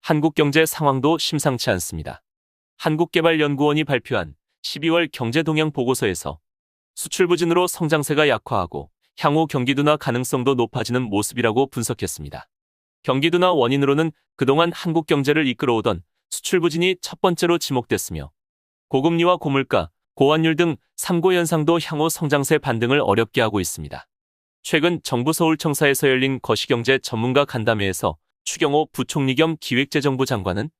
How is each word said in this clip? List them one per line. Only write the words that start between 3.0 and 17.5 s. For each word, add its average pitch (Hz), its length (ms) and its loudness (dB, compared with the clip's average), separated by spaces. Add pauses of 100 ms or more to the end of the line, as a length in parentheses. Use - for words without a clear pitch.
발표한 117 500 -4 (280)
십이월 160 500 -2
경제 131 320 -2
동향 156 260 0
보고서에서 117 720 -2 (560)
수출 - 320 -2
부진으로 175 400 2
성장세가 151 600 0
약화하고 92 600 -4 (300)
향후 156 260 2
경기 131 300 -2
둔화 147 200 2
가능성도 127 600 -2
높아지는 120 460 -2
모습이라고 113 640 0
분석했습니다. 92 800 -8 (540)
경기 139 280 0
둔화 175 220 4
원인으로는 139 580 2 (240)
그동안 151 400 2
한국 165 320 -2
경제를 147 400 2
이끌어오던 113 560 0 (280)
수출 - 280 -2
부진이 170 420 0
첫 - 200 -14
번째로 175 360 2